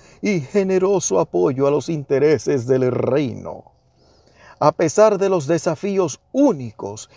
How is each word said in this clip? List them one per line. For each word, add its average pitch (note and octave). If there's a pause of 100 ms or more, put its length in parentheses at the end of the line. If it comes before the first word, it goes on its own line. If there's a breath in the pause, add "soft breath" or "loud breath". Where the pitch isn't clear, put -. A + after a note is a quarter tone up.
(220 soft breath)
y F#3+
generoso F#3+
apoyo D#3
a C#3+
los -
intereses C#3+
del C3
reino. A#2 (880 soft breath)
A D3
pesar G#3
de F#3+
los E3+
desafíos F3 (120)
únicos C3